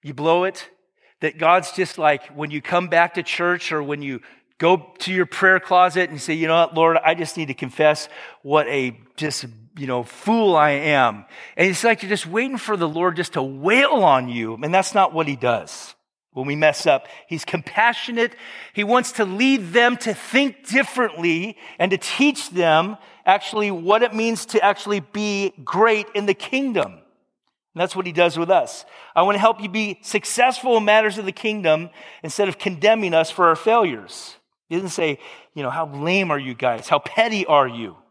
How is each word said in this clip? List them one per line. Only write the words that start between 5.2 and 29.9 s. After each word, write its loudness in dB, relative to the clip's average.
prayer 4
closet 2
and -12
you -10
say, -6
"You -2
know 4
what, 2
Lord, 4
I 4
just -8
need -6
to -8
confess 0
what 0
a -4
just, -6
you -10
know, -4
fool 0
I 6
am." 2
And 2
it's -4
like 2
you're -12
just -4
waiting -4
for -4
the -2
Lord -2
just -6
to -2
wail 2
on 4
you. -6
And -4
that's 2
not 2
what -2
he -6
does -4
when -8
we -4
mess 2
up. 2
He's -8
compassionate. -2
He -4
wants 0
to 0
lead 0
them 4
to -6
think -2
differently -2
and 2
to 0
teach -2
them 2
actually 0
what 2
it 0
means -2
to 0
actually 0
be -4
great 2
in -4
the 2
kingdom. -4
And -16
that's -4
what -4
he -8
does 2
with -2
us. 0
"I 4
want 2
to -2
help 2
you -10
be -6